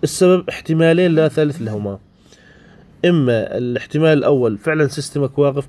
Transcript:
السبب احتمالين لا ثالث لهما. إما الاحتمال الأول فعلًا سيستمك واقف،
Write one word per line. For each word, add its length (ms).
السبب 440
احتمالين 640
لا 140
ثالث 340
لهما. 360
إما 540
الاحتمال 600
الأول 400
فعلًا 300
سيستمك 500
واقف، 300